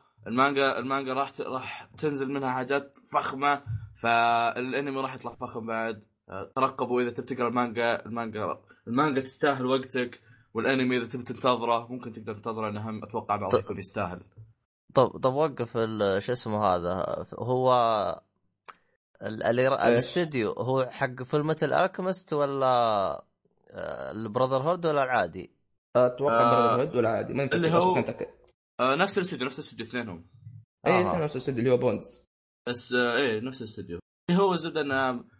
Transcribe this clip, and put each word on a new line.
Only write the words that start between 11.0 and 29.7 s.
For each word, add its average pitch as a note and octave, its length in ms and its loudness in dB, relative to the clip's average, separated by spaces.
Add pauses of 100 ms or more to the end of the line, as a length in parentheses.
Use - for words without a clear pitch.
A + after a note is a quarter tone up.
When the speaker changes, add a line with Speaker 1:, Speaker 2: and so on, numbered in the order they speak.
Speaker 1:
تبي A#2+ 180 -10
تنتظره A#2 680 0
ممكن B2 220 -12
تقدر A2 200 -10
تنتظره، A2 360 -6
لأنه G#2 200 -6
هم G#2+ 140 -8
أتوقع G#2 320 -2
بعض G2+ 160 -2
Speaker 2:
ط-، - 80 4
Speaker 1:
يكون G#2 200 -8
يستاهل. F#2 420 -6 (720)
Speaker 2:
طب، B2+ 140 6
طب C3 260 0
وقف C3+ 440 -2
ال-، G#2+ 440 2
شو B2 100 -2
اسمه G#2+ 340 -2
هذا؟ F2+ 680 0
هو B2+ 380 0 (1500)
ال-، G#2+ 240 -6
اللي B2 220 4
ر-، C3+ 60 4
Speaker 3:
إيش؟ - 140 2
Speaker 2:
الاستوديو B2+ 640 2
هو C3 340 0
حق B2+ 380 -4
فورميتا D3+ 640 2
ألكيميست F#3 480 -4
ولا، C#3 320 0 (1040)
آه، C2+ 400 -8
البراذر B2 500 0
هود F3 240 -2
ولا C#3+ 180 2
العادي؟ F#2 480 -2 (440)
Speaker 3:
أتوقع B2 460 4
Speaker 1:
آه، A#2 260 6
Speaker 3:
براذر A#2 140 4
هود D3+ 140 -2
ولا A2+ 140 4
عادي، G#2+ 240 -2
ما C#3 100 0
Speaker 1:
اللي E3 240 2
Speaker 3:
متأكد، E3 80 4
أصلاً F3+ 140 6
Speaker 1:
هو F#3 40 2
Speaker 3:
ما - 80 2
متأكد. - 260 -6 (520)
Speaker 1:
آه، C3 160 2
نفس F#3+ 220 0
الاستوديو، E3 280 -2
نفس C#3 140 -8
الاستوديو A#2 260 -10